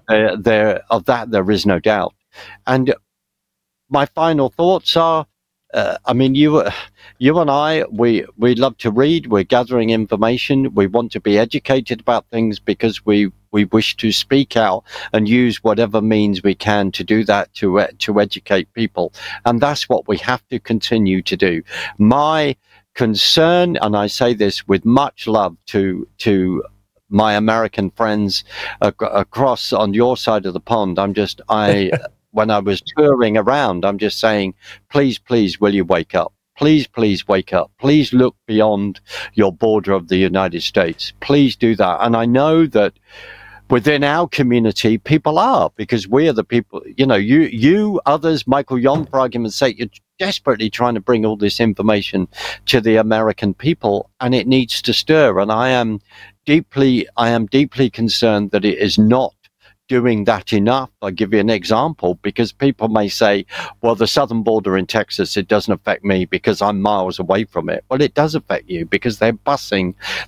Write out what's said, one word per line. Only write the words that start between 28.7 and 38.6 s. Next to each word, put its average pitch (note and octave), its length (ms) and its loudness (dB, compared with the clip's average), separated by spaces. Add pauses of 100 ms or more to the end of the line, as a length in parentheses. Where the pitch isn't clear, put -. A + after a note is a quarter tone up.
ac-, G#2 180 0
across A2 720 -2
on G2+ 220 0
your A#2+ 220 2
side G#2 300 -2
of F2+ 80 -6
the F#2 60 -8
pond, G2 380 -2
I'm G2+ 160 0
just, G2+ 340 -4
I, G2+ 420 0 (220)
<laughs> - 200 -20
when G#2+ 180 0
I G#2 80 0
was G2 240 -4 (140)
touring B2 420 2
around, G#2 480 0
I'm G2+ 100 -2
just G2+ 240 -4
saying, G#2 320 0 (380)
"Please, C#3 280 0
please, G#2+ 400 0
will G#2 160 2
you F#2+ 120 0
wake E2+ 280 -2
up? F2 200 -2 (240)
Please, D3 280 2
please G#2+ 400 -2
wake F#2+ 280 -2
up. F2 240 -2
Please C#3 340 2
look B2+ 240 4 (100)
beyond G#2+ 540 0 (320)